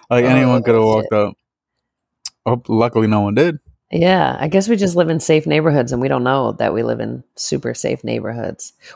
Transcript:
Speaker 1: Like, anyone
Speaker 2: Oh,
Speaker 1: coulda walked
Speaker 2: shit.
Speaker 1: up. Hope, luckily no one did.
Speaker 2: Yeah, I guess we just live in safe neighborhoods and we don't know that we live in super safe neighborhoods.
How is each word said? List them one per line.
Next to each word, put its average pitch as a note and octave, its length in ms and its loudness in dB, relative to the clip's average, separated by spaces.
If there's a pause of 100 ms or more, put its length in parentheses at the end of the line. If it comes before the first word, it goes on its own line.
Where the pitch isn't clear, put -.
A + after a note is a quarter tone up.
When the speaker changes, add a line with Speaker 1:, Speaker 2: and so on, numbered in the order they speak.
Speaker 1:
Like, B2 160 4
anyone B2+ 340 4
Speaker 2:
Oh, A2+ 40 -2
Speaker 1:
coulda A2+ 180 4
walked A2 300 2
Speaker 2:
shit. G#2+ 80 2
Speaker 1:
up. G2+ 140 -2 (1120)
Hope, A#2+ 240 -2
luckily A2+ 380 2
no G#2+ 140 2
one G2+ 140 -2
did. D#3 220 2 (340)
Speaker 2:
Yeah, E3 480 2
I D3+ 80 -2
guess G3 200 0
we A#3 80 2
just F#3+ 200 0
live E3+ 140 2
in D#3+ 100 0
safe D#3 280 2
neighborhoods D3 440 0
and B2 100 -2
we C3+ 60 0
don't C3 160 -2
know B2+ 300 0
that G2+ 200 -2
we A2+ 100 -2
live A#2 160 -4
in A#2 240 -8 (120)
super A#2+ 380 -6
safe B2 300 -6
neighborhoods. A#2 720 -8 (220)